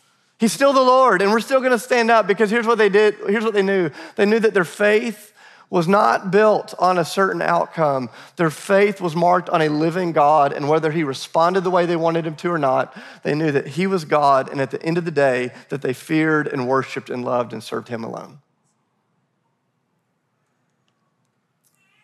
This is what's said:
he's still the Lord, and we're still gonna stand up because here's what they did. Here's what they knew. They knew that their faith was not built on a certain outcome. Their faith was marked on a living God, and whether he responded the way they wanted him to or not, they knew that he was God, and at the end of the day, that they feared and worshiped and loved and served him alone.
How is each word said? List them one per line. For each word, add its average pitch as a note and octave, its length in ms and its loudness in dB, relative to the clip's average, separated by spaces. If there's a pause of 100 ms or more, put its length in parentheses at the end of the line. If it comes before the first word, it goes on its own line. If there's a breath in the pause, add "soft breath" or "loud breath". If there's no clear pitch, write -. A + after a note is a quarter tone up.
(380)
he's A3 140 0
still C#4 220 2
the C4 80 4
Lord, B3+ 400 4
and G3+ 80 2
we're A3 100 2
still C4 220 0
gonna B3+ 160 2
stand A#3 320 0
up A3 160 4
because G3+ 240 0
here's A3+ 160 0
what A#3 100 2
they G#3 140 2
did. G#3 240 4 (120)
Here's G#3+ 180 0
what A3 100 -2
they G3+ 80 2
knew. F#3+ 260 0 (280 loud breath)
They G3+ 100 2
knew G#3+ 140 2
that G#3+ 120 2
their F3+ 140 0
faith G#3+ 640 -2 (400 soft breath)
was F3 180 0
not G#3+ 420 2
built G#3 480 2
on F3+ 200 2
a E3+ 60 0
certain F#3 360 -2
outcome. D#3+ 680 -2 (260 loud breath)
Their E3 140 0
faith G3 500 0
was E3+ 160 -4
marked F3 320 2
on E3+ 140 0
a D#3 80 2
living E3 420 -2
God, D3 400 4
and C#3+ 160 -4
whether D#3 220 0
he D#3+ 120 -2
responded E3 600 -2
the F#3 80 -4
way F3+ 160 2
they E3+ 100 -2
wanted E3 300 -2
him D#3+ 100 -8
to F3 160 -6
or E3+ 60 -2
not, C3 360 -2 (280 loud breath)
they D3 120 -4
knew D#3 180 -2
that C3+ 160 -4
he D#3+ 180 -4
was F#3+ 180 -4
God, C#3 460 2
and C#3+ 100 -6
at C3 100 -4
the - 120 -8
end E3 160 -2
of E3+ 80 -4
the F3 40 -6
day, C3 400 0 (200 loud breath)
that C#3+ 100 -8
they F3 140 -4
feared D#3+ 520 -2
and C3 220 -4
worshiped C3 400 -4
and B2 160 -8
loved B2 300 -4
and G#2+ 80 -12
served A#2 260 -10
him A#2 160 -10
alone. A#2 360 -14 (3750)